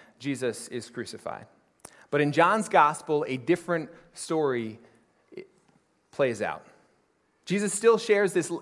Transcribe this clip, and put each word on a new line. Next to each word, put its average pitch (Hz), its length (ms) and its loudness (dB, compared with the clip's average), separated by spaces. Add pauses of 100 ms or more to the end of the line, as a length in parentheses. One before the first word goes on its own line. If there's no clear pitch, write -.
(200)
Jesus 127 480 -6
is 120 220 -12
crucified. - 580 -12 (640)
But 147 80 2
in 147 140 2
John's 175 340 4
gospel, 151 580 4
a 131 120 -4
different 165 520 -2 (240)
story 127 640 -4 (1300)
plays 120 300 -2
out. 78 240 -8 (800)
Jesus 202 280 -2
still 226 240 4
shares 208 360 2
this, 170 180 -2 (100)